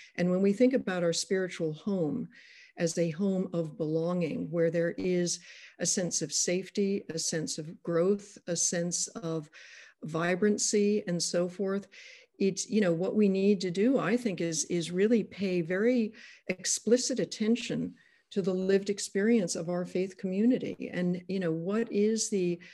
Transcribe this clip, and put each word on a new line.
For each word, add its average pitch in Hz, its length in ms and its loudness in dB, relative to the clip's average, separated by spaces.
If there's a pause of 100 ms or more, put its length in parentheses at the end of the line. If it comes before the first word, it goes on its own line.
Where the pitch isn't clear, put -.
(160)
And 175 140 0
when 180 120 2
we 202 100 4
think 247 220 4
about 185 300 -2
our 170 80 2
spiritual 180 600 -2
home 170 540 -2 (480)
as 170 220 -2
a 170 120 0
home 185 420 0
of 160 240 -4
belonging, 165 760 -2
where 165 200 2
there 170 280 0
is 180 400 0 (400)
a 180 80 -2
sense 175 360 -2
of 151 100 -4
safety, 196 800 0
a 160 100 -6
sense - 380 -4
of 160 260 -12
growth, 185 520 0 (120)
a 170 80 -2
sense 175 520 -2
of 160 400 -6 (540)
vibrancy, 202 1040 2
and 175 160 -2
so 175 260 0
forth, 196 380 -4 (540)
it's, 196 280 0
you 214 120 2
know, 180 120 4
what 180 240 -2
we 208 120 6
need 190 320 4
to 185 100 -2
do, 214 280 4
I 175 180 2
think, 214 240 -4
is, 170 240 -2
is 170 260 -2
really 202 340 4
pay 180 360 -2
very 208 540 0 (340)
explicit 233 720 0
attention 180 720 -2 (360)
to 196 120 -2
the 185 120 0
lived 196 360 2
experience 202 680 2
of 170 120 -4
our 180 160 -2
faith 185 340 -4
community. 202 760 0
And, 180 360 -2
you 190 120 -4
know, 170 100 -2
what 196 400 -2
is 214 380 0
the 175 320 0 (140)